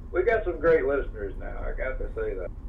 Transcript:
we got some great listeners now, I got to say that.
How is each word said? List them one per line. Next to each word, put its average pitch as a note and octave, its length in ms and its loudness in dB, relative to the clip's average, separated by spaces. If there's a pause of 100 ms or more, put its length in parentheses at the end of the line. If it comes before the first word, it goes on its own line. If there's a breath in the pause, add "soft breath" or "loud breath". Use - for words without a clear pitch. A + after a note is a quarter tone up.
(240)
we - 80 4
got A3 140 2
some E3+ 120 -2
great D#3+ 280 6
listeners A2+ 520 -2
now, - 160 -6 (140)
I - 100 -2
got - 220 -2
to G#2+ 160 -4
say A2 200 -2
that. F2+ 120 -6 (220)